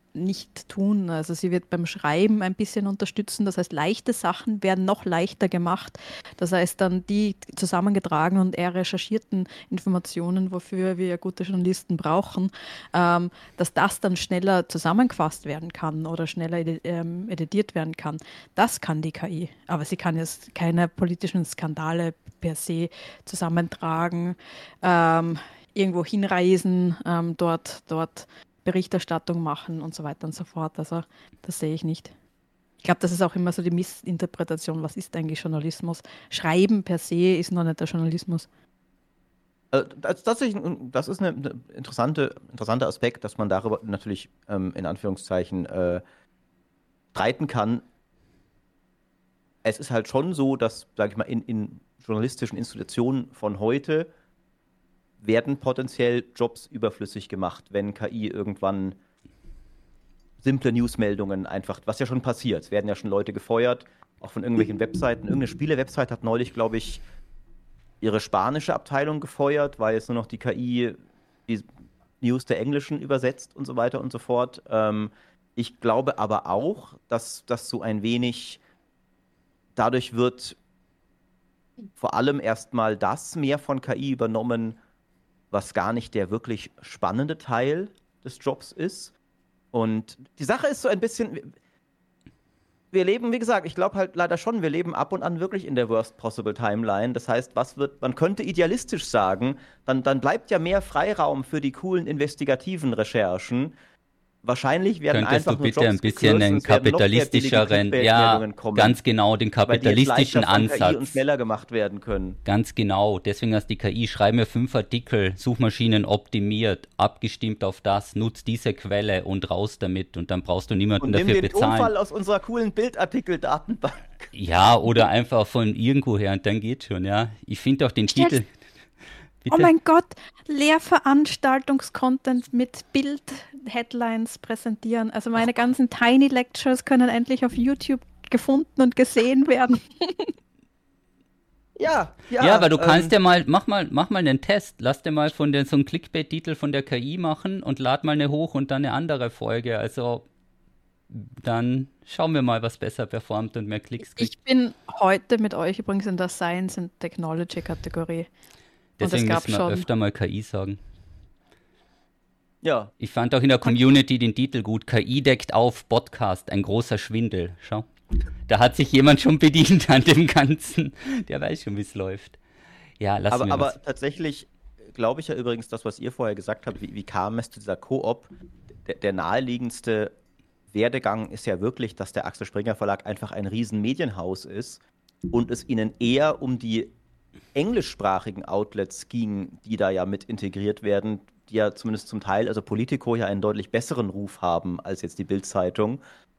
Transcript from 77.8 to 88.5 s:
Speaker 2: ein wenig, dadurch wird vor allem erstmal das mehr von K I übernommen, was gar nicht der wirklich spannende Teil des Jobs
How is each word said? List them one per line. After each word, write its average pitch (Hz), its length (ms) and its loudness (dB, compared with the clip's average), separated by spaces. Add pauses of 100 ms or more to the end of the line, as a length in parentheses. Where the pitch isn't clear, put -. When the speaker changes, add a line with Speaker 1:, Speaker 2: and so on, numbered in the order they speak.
Speaker 2:
ein 107 220 -4
wenig, 120 560 -4 (1200)
dadurch 120 380 0
wird 123 420 -2 (1400)
vor - 180 -4
allem 135 260 0
erstmal 110 580 -2
das - 380 -4
mehr 143 240 -2
von 139 220 -6
K 127 140 -4
I 135 160 -4
übernommen, 113 680 -2 (720)
was 101 220 -4
gar 98 200 -2
nicht 117 220 -6
der 98 160 -2
wirklich 110 400 -8 (120)
spannende 135 560 -4
Teil 143 500 -2 (360)
des 135 160 -16
Jobs - 320 -6